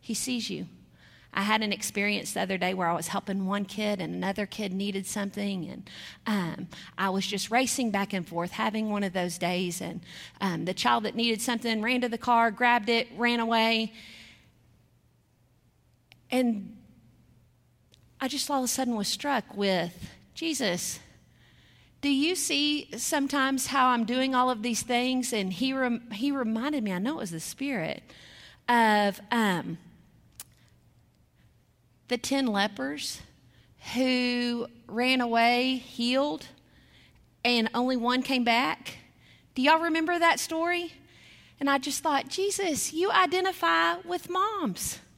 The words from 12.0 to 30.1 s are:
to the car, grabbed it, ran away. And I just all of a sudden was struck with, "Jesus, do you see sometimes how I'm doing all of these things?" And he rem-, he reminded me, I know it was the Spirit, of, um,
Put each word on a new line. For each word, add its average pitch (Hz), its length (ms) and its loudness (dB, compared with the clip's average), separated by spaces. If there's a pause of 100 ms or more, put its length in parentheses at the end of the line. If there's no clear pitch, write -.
to 247 80 0
the 226 80 -4
car, 233 320 4
grabbed 240 400 2
it, 233 260 2
ran 240 240 2
away. 226 540 2 (2250)
And 233 440 0 (1500)
I 269 60 -2
just 269 240 -4
all 285 80 2
of 262 60 0
a 240 40 0
sudden 247 280 0
was 202 100 -2
struck 262 500 -2
with, 185 520 0 (260)
"Jesus, 254 640 -2 (1040)
do 285 80 0
you 285 260 4
see 294 600 0
sometimes 269 720 0
how 254 220 4
I'm 233 140 4
doing 254 300 0
all 254 160 4
of 226 120 -2
these 233 200 0
things?" 247 500 0
And 190 200 0
he 262 200 0
rem-, 247 380 -2
he 233 220 -2
reminded 254 500 0
me, 202 100 0
I 180 60 0
know 196 140 -2
it - 80 -6
was 185 100 -6
the 165 80 -6
Spirit, 220 640 -6 (680)
of, 214 520 6 (100)
um, 180 480 2 (2250)